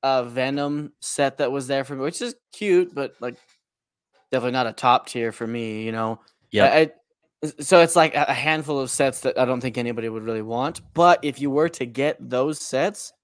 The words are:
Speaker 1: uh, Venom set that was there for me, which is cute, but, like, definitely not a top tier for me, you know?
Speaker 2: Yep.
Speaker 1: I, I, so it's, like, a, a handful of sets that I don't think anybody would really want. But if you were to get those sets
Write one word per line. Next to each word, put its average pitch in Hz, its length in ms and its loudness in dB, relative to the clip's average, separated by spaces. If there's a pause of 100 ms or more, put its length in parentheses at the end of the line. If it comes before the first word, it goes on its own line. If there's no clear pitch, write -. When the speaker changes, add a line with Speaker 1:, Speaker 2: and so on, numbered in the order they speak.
Speaker 1:
uh, 131 220 0
Venom 143 760 -4
set 139 360 -2
that 131 140 0
was 135 160 -6
there 135 160 -2
for 139 120 -10
me, 135 60 -8
which 135 200 -6
is 240 140 -8 (160)
cute, 180 440 2
but, 143 240 -6
like, 123 160 -8 (960)
definitely 123 220 0
not 127 140 0
a 110 60 -6
top 123 340 2
tier 117 240 -4
for 113 140 -8
me, 113 380 -6
you 110 80 -6
know? 113 280 -4 (320)
Speaker 2:
Yep. 101 220 4
Speaker 1:
I, 151 60 6
I, 160 120 2 (680)
so 170 220 8
it's, 165 140 4
like, 160 200 4
a, 139 140 2
a 139 40 2
handful 147 460 -2
of 131 100 -4
sets 135 320 0
that - 160 -2
I 127 80 4
don't 123 160 -2
think 127 160 -4
anybody 117 320 -4
would 110 140 -8
really 110 180 -4
want. 120 400 -6 (140)
But 170 260 8
if 139 180 -4
you 139 120 -2
were 151 180 2
to 135 160 -6
get 131 340 -2
those 131 400 -2
sets - 540 -4 (100)